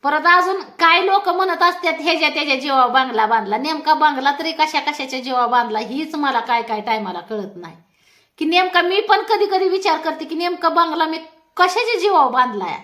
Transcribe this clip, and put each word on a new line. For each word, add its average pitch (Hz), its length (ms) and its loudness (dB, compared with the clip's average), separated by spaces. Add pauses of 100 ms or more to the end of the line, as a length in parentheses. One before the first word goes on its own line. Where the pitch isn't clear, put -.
परत 294 220 0
अजून 370 360 4
काय 339 440 2
लोक 392 240 2
म्हणत 359 340 0
असतात 349 360 0
ह्याच्या 311 300 0
त्याच्या 294 300 -2
जीवा 262 280 2
बंगला 247 380 2
बांधला. 214 320 0
नेमका 302 360 0
बंगला 285 460 2
तरी 320 120 -4
कशा 311 280 0
कशाच्या 277 400 -6
जीवा 247 280 -2
बांधला 226 320 0
हीच 294 360 -8
मला 277 240 0
काय 233 220 -2
काय 214 200 -6
टायमाला 208 380 -4
कळत 202 360 -8
नाही, 170 220 -18 (600)
की 311 80 -4
नेमका 359 360 2
मी 370 200 2
पण 427 200 2
कधी - 240 2
कधी 381 240 0
विचार 370 280 0
करते 320 280 -6
की - 100 -8
नेमका 349 340 -2
बंगला 330 360 2
मी 320 120 -6 (400)
कशाच्या 392 420 2
जीवावर 330 320 4
बांधलाय. 220 520 -2